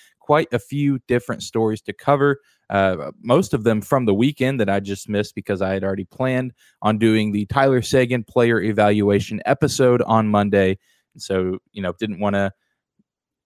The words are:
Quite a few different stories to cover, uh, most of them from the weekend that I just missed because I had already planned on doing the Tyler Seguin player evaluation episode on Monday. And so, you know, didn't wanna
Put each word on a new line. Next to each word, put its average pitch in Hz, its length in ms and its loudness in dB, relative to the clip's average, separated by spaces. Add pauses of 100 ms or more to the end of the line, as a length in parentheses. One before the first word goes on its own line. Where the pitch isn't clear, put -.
(200)
Quite 147 340 0
a 123 60 0
few 143 460 -2
different 123 380 -2
stories 110 380 -2
to - 100 -12
cover, 139 480 0 (300)
uh, 95 420 0 (100)
most 131 320 0
of 113 120 -2
them 110 160 2
from 127 240 0
the 104 80 2
weekend 131 480 0
that 98 80 -2
I 101 100 0
just 98 300 -8
missed 104 260 -4
because 98 260 -6
I 95 120 -2
had 98 100 -4
already 98 220 -6
planned 127 480 -4 (280)
on 107 160 0
doing 110 360 2
the 104 140 -2
Tyler 135 340 2
Seguin 123 420 0
player 117 380 0
evaluation 104 840 2
episode 127 580 2
on 110 260 2
Monday. 101 500 2 (340)
And - 80 -20
so, 92 360 -4 (160)
you 101 80 -10
know, 90 180 -4
didn't 104 220 -6
wanna 101 320 0 (920)